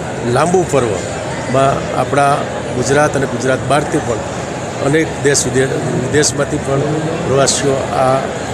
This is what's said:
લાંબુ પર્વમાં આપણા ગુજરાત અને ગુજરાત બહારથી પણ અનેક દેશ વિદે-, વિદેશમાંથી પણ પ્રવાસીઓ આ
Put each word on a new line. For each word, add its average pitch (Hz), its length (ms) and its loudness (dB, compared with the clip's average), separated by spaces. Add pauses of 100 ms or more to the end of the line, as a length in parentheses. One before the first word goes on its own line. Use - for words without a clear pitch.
(340)
લાંબુ 170 380 4
પર્વમાં 127 1300 0
આપણા 139 380 2 (380)
ગુજરાત 139 400 2
અને 135 100 0
ગુજરાત 123 420 0
બહારથી 147 300 0
પણ 120 180 -2 (720)
અનેક 156 220 2 (160)
દેશ 139 240 2
વિદે-, 131 280 0 (260)
વિદેશમાંથી 143 560 0
પણ 139 240 0 (460)
પ્રવાસીઓ 135 460 2
આ 131 460 2 (340)